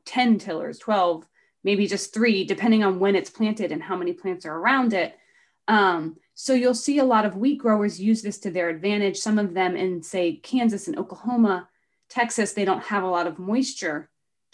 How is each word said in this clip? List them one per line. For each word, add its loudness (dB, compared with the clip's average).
ten 2
tillers, -8
twelve, 0
maybe 2
just -6
three, 2
depending 2
on 2
when 2
it's -2
planted -2
and -6
how -6
many -4
plants -8
are -8
around 2
it. -2
Um, 2
so 0
you'll 4
see 0
a 4
lot 4
of -4
wheat 2
growers 0
use 2
this -8
to -6
their -2
advantage. -2
Some 0
of -2
them 0
in, -4
say, -2
Kansas -2
and -6
Oklahoma, 0
Texas, -2
they -2
don't 0
have -4
a -2
lot -2
of -10
moisture -4